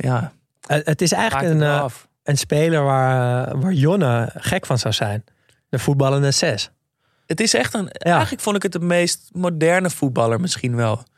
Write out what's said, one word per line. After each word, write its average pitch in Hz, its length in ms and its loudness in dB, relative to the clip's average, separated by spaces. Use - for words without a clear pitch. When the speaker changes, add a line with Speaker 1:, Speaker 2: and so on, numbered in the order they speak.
Speaker 1:
ja. 127 320 -2
Speaker 2:
Eh, 147 180 0
het 156 180 -2
is 170 100 2
eigenlijk 196 300 0
Speaker 1:
Maakt - 20 -2
het 156 80 2
Speaker 2:
een, 147 60 2
Speaker 1:
wel 147 80 2
Speaker 2:
eh, 143 60 0
Speaker 1:
af. - 260 -10
Speaker 2:
een 143 160 0
speler 151 460 0
waar, 131 640 2
eh, 139 120 -4
waar 185 120 0
Jonne 139 640 2
gek - 320 -4
van 127 120 0
zou 110 160 -2
zijn, 107 300 -4
de 131 80 -4
voetballende 139 520 2
zes. 135 400 -2
Speaker 1:
Het 160 140 -4
is 226 140 2
echt - 200 0
een, 208 180 -4
Speaker 2:
Ja. - 200 -2
Speaker 1:
eigenlijk 160 300 0
vond 208 140 0
ik 196 60 0
het 190 100 -2
de 180 80 -6
meest 175 520 0
moderne 175 580 2
voetballer 117 500 0
misschien 123 360 -4
wel. 113 260 0